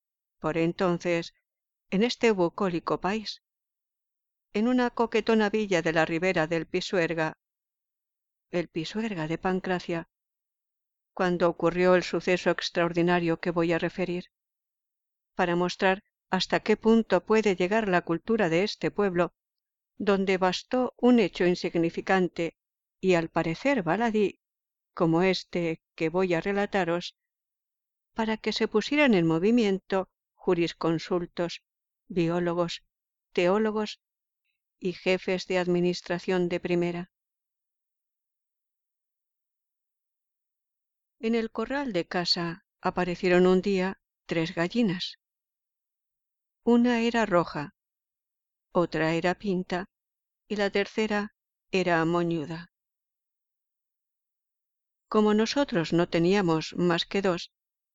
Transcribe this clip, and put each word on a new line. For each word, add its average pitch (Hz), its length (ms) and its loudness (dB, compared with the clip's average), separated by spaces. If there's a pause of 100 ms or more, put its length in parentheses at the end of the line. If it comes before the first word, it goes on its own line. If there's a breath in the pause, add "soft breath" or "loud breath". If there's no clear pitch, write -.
(380)
por 156 180 -4
entonces, 170 800 -2 (560)
en 196 120 0
este 240 280 0
bucólico 170 680 -2
país, 208 440 -6 (1120)
en 214 120 0
una 247 220 2
coquetona 220 640 0
villa 196 320 0
de 160 100 0
la 160 140 2
ribera 170 400 0
del 165 200 -2
Pisuerga, 165 680 -2 (1160)
el 170 180 -2
Pisuerga 180 600 -6
de 165 80 -4
Pancracia, 180 720 -4 (1040)
cuando 180 380 0
ocurrió 180 460 2
el 175 60 2
suceso 180 460 -2
extraordinario 170 920 0
que 175 100 -4
voy 170 240 0
a 165 40 0
referir, 175 520 -6 (1040)
para 180 200 0
mostrar 190 480 0 (280)
hasta 180 300 0
qué 214 180 0
punto 220 480 4
puede 214 300 2
llegar 202 320 0
la 175 120 2
cultura 185 480 0
de 170 160 2
este 165 260 -4
pueblo, 175 440 0 (640)
donde 196 400 0
bastó 190 580 -2
un 247 220 6
hecho 185 260 0
insignificante 175 1120 0 (460)
y 185 140 4
al 165 120 -2
parecer 175 540 -2
baladí, 214 580 0 (540)
como 165 260 2
este 180 640 -2 (120)
que 160 140 -2
voy 180 240 0
a 165 80 0
relataros, 196 760 -2 (960)
para 220 240 -4
que 214 160 -4
se 220 140 -2
pusieran 262 480 2
en 170 100 4
movimiento 190 840 0 (260)
jurisconsultos, 170 1300 -2 (460)
biólogos, 175 760 -2 (500)
teólogos 208 680 0 (800)
y 180 140 -4
jefes 185 520 -2
de 185 120 0
administración 180 880 0
de 175 100 -2
primera. 175 520 -2 (4000)
En 233 160 -2
el 226 160 -4
corral 254 400 -6
de 170 120 -2
casa 175 600 -4 (180)
aparecieron 180 640 2
un 185 160 4
día 190 380 -2 (260)
tres 165 300 -2
gallinas. 185 600 -2 (1500)
Una 240 360 4
era 233 260 0
roja, 170 480 -2 (960)
otra 160 420 0
era 175 220 0
pinta 185 500 -4 (600)
y 208 80 -6
la 202 120 0
tercera 208 640 -2 (380)
era 175 340 2
moñuda. 170 680 -2 (2250)
Como 214 240 4
nosotros 220 600 0
no 170 160 2
teníamos 170 680 0
más 175 300 0
que 196 160 -4
dos, 175 300 -4 (420)